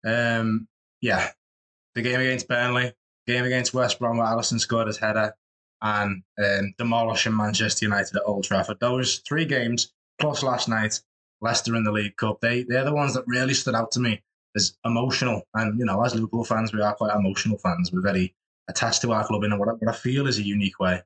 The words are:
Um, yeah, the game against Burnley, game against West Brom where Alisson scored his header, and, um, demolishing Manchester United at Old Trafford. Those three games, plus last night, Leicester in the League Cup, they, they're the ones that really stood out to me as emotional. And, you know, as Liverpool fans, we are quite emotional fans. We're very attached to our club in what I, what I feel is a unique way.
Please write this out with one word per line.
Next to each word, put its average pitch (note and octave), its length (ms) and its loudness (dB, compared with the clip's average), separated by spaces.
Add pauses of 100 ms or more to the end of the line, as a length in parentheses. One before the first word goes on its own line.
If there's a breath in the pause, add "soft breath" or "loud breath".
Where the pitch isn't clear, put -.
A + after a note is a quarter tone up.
Um, A2+ 600 0 (340)
yeah, F#2+ 280 0 (640)
the A#2+ 80 -4
game B2 180 0
against B2+ 280 -2
Burnley, B2 460 0 (340)
game B2 160 0
against B2+ 300 0
West B2+ 260 0
Brom A#2 180 0
where A#2 100 2
Alisson A2+ 320 0
scored A2+ 280 0
his G#2+ 100 -4
header, G#2+ 380 0 (460)
and, G#2 420 0 (200)
um, G2 340 0
demolishing A#2 580 0
Manchester G#2+ 500 0
United G2+ 300 0
at F#2+ 100 0
Old G2+ 180 0
Trafford. G2+ 360 -2
Those B2+ 480 0
three D#3 180 0
games, A#2+ 480 0 (260)
plus D3 240 0
last B2 260 0
night, G#2+ 320 0 (400)
Leicester A#2 340 0
in A2+ 80 2
the G#2+ 80 2
League G#2 260 -2
Cup, G#2+ 240 -2
they, B2 220 0
they're C3 220 0
the D3 80 0
ones C#3+ 220 2
that B2+ 100 -2
really B2+ 280 0
stood B2 220 0
out A2+ 160 0
to A#2+ 80 -2
me A#2 220 0 (340)
as - 300 0
emotional. A#2 560 0 (140)
And, A2 240 0
you A#2+ 60 0
know, G2+ 180 2
as A#2+ 100 2
Liverpool A2+ 300 -2
fans, A2 300 0
we G#2+ 80 0
are G#2 120 2
quite G#2 220 0
emotional G2+ 420 0
fans. F2 340 -2
We're F2+ 100 0
very F#2 340 0 (340)
attached A2+ 320 0
to A#2 100 0
our G#2+ 140 2
club G#2 180 0
in G#2 140 0
what G2+ 120 0
I, A2+ 40 -2
what A2+ 160 -2
I - 80 -4
feel C3+ 300 0
is A#2 100 0
a G#2 60 -2
unique G2+ 360 0
way. F2+ 260 2